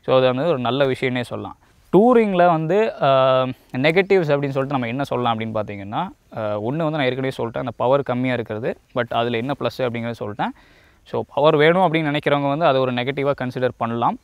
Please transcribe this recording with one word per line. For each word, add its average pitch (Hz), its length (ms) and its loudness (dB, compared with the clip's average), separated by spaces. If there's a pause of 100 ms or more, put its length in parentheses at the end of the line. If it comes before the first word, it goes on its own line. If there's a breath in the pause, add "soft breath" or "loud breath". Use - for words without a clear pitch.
So, 131 140 2
அது 131 100 4
வந்து 131 200 0
ஒரு 156 120 0
நல்ல 127 280 0
விஷயம்னே 127 340 -2
சொல்லலாம். 107 360 -10 (400 soft breath)
டூரிங்ல 208 500 6
வந்து, 175 540 2
அஹ், 131 520 4 (240 soft breath)
நெகட்டிவ்ஸ் 170 520 2
அப்படின்னு 143 260 0
சொல்லிட்டு 135 120 0
நம்ம 131 200 -2
என்ன 131 180 -4
சொல்லலாம் 120 340 -2
அப்படின்னு 110 40 -4
பார்த்தீங்கன்னா, 107 680 -6 (280)
அஹ், 107 200 -4
ஒண்ணு 117 200 -4
வந்து 160 140 -2
நான் 156 140 -2
ஏற்கனவே 131 340 -2
சொல்லிட்டேன், 120 200 -4
அந்த 131 180 -6
பவர் 131 260 2
கம்மியா 127 300 -2
இருக்கிறது. 117 440 -6 (180)
But 123 140 -2
அதுல 120 280 -2
என்ன 131 240 -4
ப்ளஸ் 123 200 -4
அப்படிங்கிறத 117 340 -4 (100)
சொல்லிட்டேன். 110 240 -6 (560 soft breath)
So, 117 180 -6 (120)
பவர் 151 220 4
வேணும் 165 360 4
அப்படின்னு 151 240 -2
நினைக்கிறவங்க 143 320 0
வந்து 151 160 -2
அதை 135 160 4
ஒரு 127 120 0
நெகட்டிவா 135 480 -2
கன்சிடர் 127 360 -2
பண்ணலாம். 120 480 -2